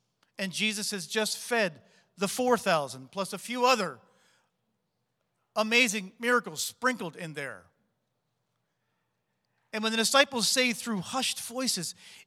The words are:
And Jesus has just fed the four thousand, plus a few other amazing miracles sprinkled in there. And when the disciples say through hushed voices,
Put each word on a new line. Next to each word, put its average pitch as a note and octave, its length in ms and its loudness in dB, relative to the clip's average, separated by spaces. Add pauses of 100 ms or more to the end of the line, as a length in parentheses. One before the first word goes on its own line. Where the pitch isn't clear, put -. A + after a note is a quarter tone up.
(380)
And F#3+ 140 -4
Jesus G3+ 380 -2
has F#3+ 180 -6
just G#3+ 300 0
fed G3 440 0 (360)
the F#3+ 100 0
four B3 300 2
thousand, C3+ 540 -2
plus F#3+ 200 -6
a G3+ 60 -6
few B3 280 -2
other G3 340 4 (1600)
amazing A3 640 2
miracles A#3 440 0
sprinkled G#3 520 -4
in E3 180 -10
there. B2+ 300 -10 (2000)
And G#3+ 120 -2
when A3 80 2
the A3 60 2
disciples B3 520 4
say B3+ 240 2
through G#3 280 -4
hushed - 380 -4
voices, A#3 560 -4 (320)